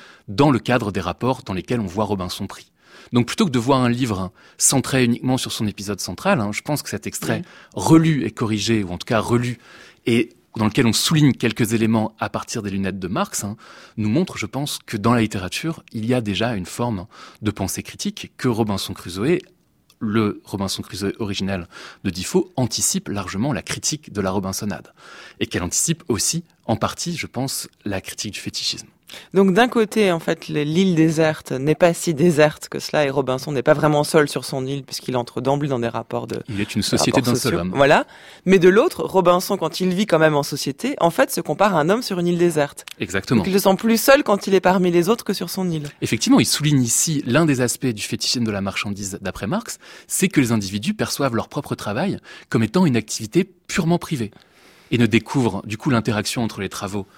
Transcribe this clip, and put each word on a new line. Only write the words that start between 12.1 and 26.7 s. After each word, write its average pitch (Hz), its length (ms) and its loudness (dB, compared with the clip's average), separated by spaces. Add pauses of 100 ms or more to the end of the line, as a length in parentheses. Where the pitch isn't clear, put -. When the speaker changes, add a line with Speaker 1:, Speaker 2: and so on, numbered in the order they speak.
Speaker 1:
à 104 100 -4
partir - 340 -8
des 101 80 -6
lunettes 95 280 -4
de 90 100 -6
Marx, 165 360 -4
hein, 101 120 -8 (400)
nous 107 120 -2
montre, 160 300 0
je 107 80 -6
pense, 135 380 -6
que - 120 -8
dans 113 180 4
la 117 60 4
littérature, 107 640 -4 (100)
il 110 140 -6
y 123 80 2
a 127 60 2
déjà 110 340 -2
une 90 120 -6
forme 120 400 -6 (360)
de 110 80 -2
pensée 98 320 -4
critique - 540 -10
que 131 120 -2
Robinson 104 460 -2
Crusoe, 101 440 -2 (600)
le 107 460 0
Robinson 98 380 -6
Crusoe 98 360 -6
original 98 500 -4 (360)
de 101 60 -2
Defoe, - 460 -2
anticipe - 520 -2
largement 101 440 -4
la 92 100 -4
critique - 500 -6
de 101 80 -4
la 95 100 0
Robinsonade. 95 600 -4 (480)
Et - 60 -2
qu'elle 92 160 -4
anticipe 120 460 -2
aussi, 127 360 -2 (220)
en 113 100 0